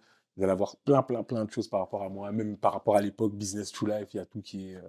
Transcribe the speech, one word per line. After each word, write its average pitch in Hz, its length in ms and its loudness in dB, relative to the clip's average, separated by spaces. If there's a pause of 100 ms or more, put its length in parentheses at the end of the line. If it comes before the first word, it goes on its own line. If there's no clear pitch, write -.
(380)
Vous 95 60 0
allez 95 80 6
avoir 95 260 0
plein, 139 240 4
plein, 117 220 -2
plein 113 220 -2
de 104 60 -6
choses 110 160 -4
par 101 120 0
rapport 98 240 -4
à 95 60 -6
moi, 101 220 -8
même 104 260 -2
par 101 160 4
rapport 104 220 4
à 101 60 8
l'époque, 104 320 0
Business 101 380 -6
to - 160 -2
Life, 104 260 -4
il 107 40 -4
y - 20 -2
a 90 60 -6
tout - 160 -10
qui 95 300 -10
est, 92 40 -14
euh, 90 140 -14